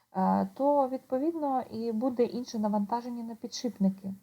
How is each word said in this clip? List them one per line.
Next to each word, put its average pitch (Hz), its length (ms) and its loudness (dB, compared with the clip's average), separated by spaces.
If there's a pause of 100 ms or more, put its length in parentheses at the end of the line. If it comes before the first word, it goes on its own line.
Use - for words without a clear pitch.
(160)
е, 190 380 4
то, 277 340 4
відповідно, 262 800 -2
і 226 220 -4
буде 240 320 0
інше 240 340 -4
навантаження 233 640 -2
на 226 120 -8
підшипники. 196 880 -2